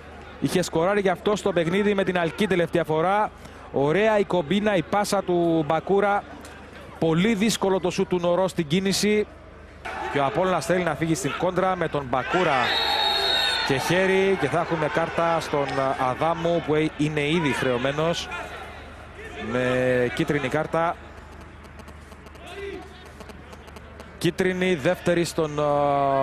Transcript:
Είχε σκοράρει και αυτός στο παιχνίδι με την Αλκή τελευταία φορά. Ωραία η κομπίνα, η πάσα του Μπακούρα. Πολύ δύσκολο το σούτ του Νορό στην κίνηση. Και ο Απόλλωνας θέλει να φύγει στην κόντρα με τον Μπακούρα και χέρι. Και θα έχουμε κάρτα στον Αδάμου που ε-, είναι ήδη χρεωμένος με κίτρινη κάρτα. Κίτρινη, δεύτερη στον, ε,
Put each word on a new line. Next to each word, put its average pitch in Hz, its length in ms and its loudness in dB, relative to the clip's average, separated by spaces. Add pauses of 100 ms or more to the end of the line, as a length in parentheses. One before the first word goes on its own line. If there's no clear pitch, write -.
(400)
Είχε 175 220 2
σκοράρει 190 400 2
και 185 80 4
αυτός 196 280 2
στο 196 140 0
παιχνίδι 185 420 2
με 196 100 2
την 180 140 2
Αλκή 170 280 2
τελευταία 170 380 2
φορά. 180 460 2 (420)
Ωραία 185 460 4
η 202 60 4
κομπίνα, 190 520 2
η 160 60 2
πάσα 196 400 0
του 170 440 2
Μπακούρα. 196 560 2 (760)
Πολύ 170 360 4
δύσκολο 190 460 2
το 170 100 0
σούτ 190 180 0
του 180 100 0
Νορό 175 300 2
στην 170 180 -2
κίνηση. 196 600 2 (840)
Και 143 60 0
ο 139 60 2
Απόλλωνας 165 420 0
θέλει 180 160 2
να 165 120 0
φύγει 160 200 0
στην 143 240 -2
κόντρα 180 380 0
με 170 120 -2
τον 143 220 -2
Μπακούρα 143 460 2 (1080)
και 135 100 2
χέρι. 190 640 2
Και 147 80 0
θα 151 120 0
έχουμε 160 340 0
κάρτα 165 460 2
στον 143 260 0 (440)
Αδάμου 165 560 0
που 151 80 2
ε-, 156 240 2
είναι 147 300 0
ήδη 156 240 2
χρεωμένος 135 760 0 (1200)
με 127 600 2
κίτρινη 147 340 0
κάρτα. 160 480 0 (3250)
Κίτρινη, 185 560 2
δεύτερη 170 500 2
στον, 151 340 -2
ε, 147 40 2 (600)